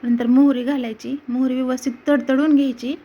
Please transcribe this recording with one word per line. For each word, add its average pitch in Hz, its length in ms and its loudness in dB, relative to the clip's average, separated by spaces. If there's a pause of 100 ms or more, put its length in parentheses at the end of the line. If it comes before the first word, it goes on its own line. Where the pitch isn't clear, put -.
नंतर 240 240 -2
मोहरी 254 380 4
घालायची. 247 520 -6 (120)
मोहरी 254 260 -2
व्यवस्थित 254 380 -4 (160)
तडतडून 285 480 2
घ्यायची 269 480 -2